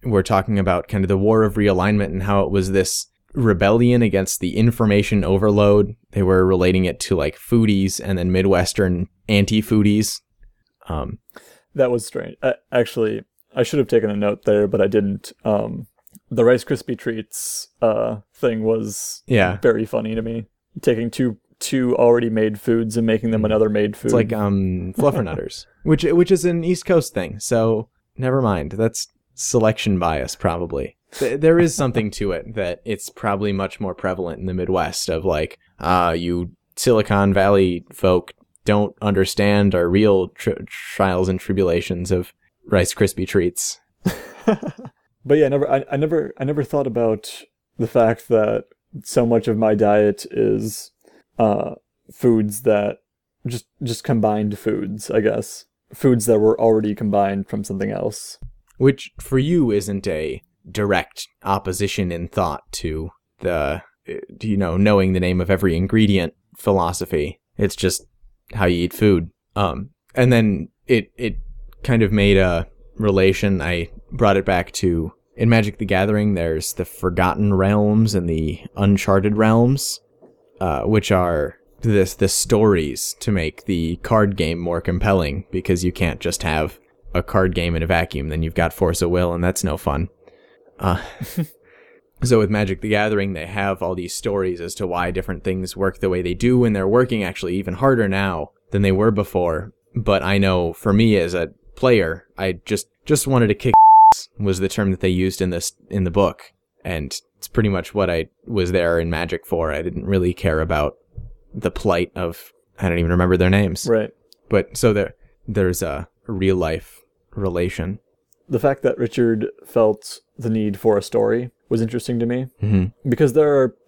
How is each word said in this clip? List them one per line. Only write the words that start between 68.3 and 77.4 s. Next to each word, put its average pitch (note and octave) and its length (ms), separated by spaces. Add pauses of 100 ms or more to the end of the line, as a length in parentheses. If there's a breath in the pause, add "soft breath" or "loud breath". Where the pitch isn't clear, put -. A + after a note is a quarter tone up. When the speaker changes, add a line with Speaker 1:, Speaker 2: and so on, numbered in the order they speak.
Speaker 1:
how G2+ 120
you F2 200
eat - 80
food. F2+ 360 (260)
Um, D2+ 360 (240)
and B2+ 180
then G#2 360 (180)
it, A2+ 280
it A2+ 220 (460)
kind A#2 180
of G2+ 100
made G2+ 260
a F2+ 300 (280)
relation. F#2+ 640
I E2+ 280 (220)
brought G2+ 260
it F#2+ 80
back F2+ 280
to, E2+ 400 (240)
in A#2 120
Magic A2 280
the A2 80
Gathering, G2+ 480
there's E2 400
the F#2 120
Forgotten F#2 680